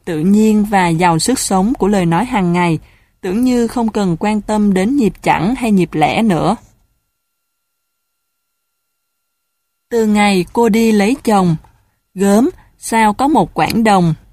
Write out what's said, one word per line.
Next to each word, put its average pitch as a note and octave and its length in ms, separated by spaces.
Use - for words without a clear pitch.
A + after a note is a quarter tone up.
tự D#3+ 140
nhiên G#3 500
và F#3+ 180
giàu E3 320
sức C4 200
sống G3+ 340
của F#3+ 140
lời G3 180
nói E3 200
hàng F#3+ 280
ngày, F3 260
tưởng G3+ 220
như B3 240
không A3+ 220
cần G3 300
quan G#3 220
tâm G#3 320
đến F#3+ 220
nhịp G#3+ 260
chẵn D#3 360
hay A3+ 140
nhịp F3+ 220
lẻ D3 280
nữa. F3+ 340
Từ A3+ 160
ngày G#3 480
cô A#3 160
đi A3+ 220
lấy G#3+ 320
chồng, F#3+ 320
gớm G3+ 360
sao A3 360
có - 140
một G#3 260
quãng F3 300
đồng F#3 300